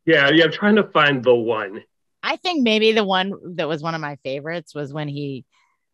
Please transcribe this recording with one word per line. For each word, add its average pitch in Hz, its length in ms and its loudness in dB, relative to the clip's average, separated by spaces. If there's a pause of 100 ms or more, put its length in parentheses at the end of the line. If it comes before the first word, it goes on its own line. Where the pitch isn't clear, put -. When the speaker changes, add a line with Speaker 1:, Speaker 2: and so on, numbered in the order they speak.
Speaker 1:
Yeah, 143 260 4
yeah, 165 140 6
I'm 156 60 0
trying 208 260 2
to 202 60 4
find 143 400 2
the 123 120 4
one. 110 480 -4 (400)
Speaker 2:
I 254 140 -4
think 339 260 -2
maybe 220 300 4
the 214 100 2
one 190 300 -2 (220)
that 160 120 -4
was 147 160 -4
one 165 120 -4
of 160 60 -8
my 147 220 -10
favorites 147 500 -8
was 143 200 -10
when 151 140 -8
he, 143 380 -10 (480)